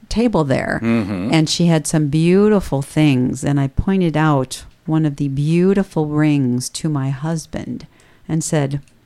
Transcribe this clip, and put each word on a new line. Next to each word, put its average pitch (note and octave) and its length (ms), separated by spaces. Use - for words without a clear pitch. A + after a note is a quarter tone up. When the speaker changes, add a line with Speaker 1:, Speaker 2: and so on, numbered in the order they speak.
Speaker 1:
table G#3 340
there, C3 400
Speaker 2:
Mm-hmm. A#2 500
Speaker 1:
and D#3+ 160
she E3+ 180
had D#3+ 200
some D#3 220
beautiful F3 720
things, C#3 640
and C#3+ 160
I C#3 80
pointed F3+ 480
out D3 480
one D#3+ 200
of C#3+ 100
the C#3+ 140
beautiful E3 800
rings C#3+ 640
to - 180
my C#3 220
husband D3 760
and D3+ 160
said, C#3+ 380